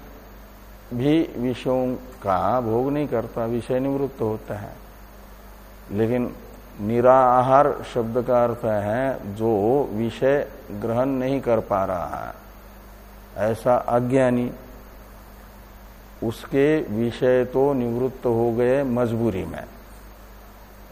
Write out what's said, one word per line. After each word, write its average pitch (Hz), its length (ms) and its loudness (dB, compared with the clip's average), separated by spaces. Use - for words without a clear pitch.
भी 147 280 2
विषयों 127 580 -2
का 98 680 0
भोग 120 300 0
नहीं 147 160 -2
करता, 113 380 -4
विषय 120 340 -2
निवृत्त 139 420 -2
होता 110 340 -4
है। 104 180 -12
लेकिन 117 440 0
निराहार 127 1040 6
शब्द 117 340 -2
का 123 160 4
अर्थ 117 220 -2
है 107 680 -2
जो 110 560 2
विषय 117 560 0
ग्रहण 113 380 -2
नहीं 131 320 -2
कर 113 180 2
पा 98 260 0
रहा 78 400 -4
है, 57 80 -10
ऐसा 123 240 2
अज्ञानी, 123 760 2
उसके 143 580 2
विषय 123 520 2
तो 135 280 2
निवृत्त 120 520 -2
हो 117 260 2
गए 123 320 2
मजबूरी 117 600 0
में, 78 200 -10